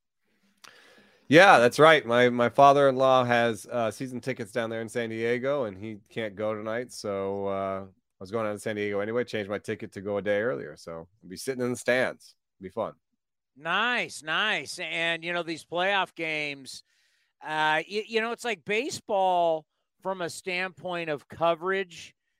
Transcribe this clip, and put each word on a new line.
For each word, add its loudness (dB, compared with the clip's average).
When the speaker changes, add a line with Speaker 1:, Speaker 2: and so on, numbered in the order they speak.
Speaker 1:
Yeah, 10
that's 4
right. 8
My, 4
my 2
father-in-law 6
has, 2
uh, -2
season -10
tickets -8
down -4
there -6
in -8
San -6
Diego, -2
and -8
he -12
can't -8
go -4
tonight. -8
So, -4
uh, -4
I -20
was -16
going -4
out -4
to -8
San -6
Diego -2
anyway, -2
changed -6
my -4
ticket -10
to -14
go -4
a -4
day 0
earlier. -4
So -14
I'll -20
be -16
sitting -6
in -2
the -4
stands. -2
It'll -20
be -14
fun. -6
Speaker 2:
Nice, -4
nice. -4
And, -4
you -4
know, -2
these -8
playoff -2
games, -8
uh, 0
y-, -4
you -2
know, -4
it's -12
like -6
baseball 0
from -6
a -6
standpoint -6
of -6
coverage -2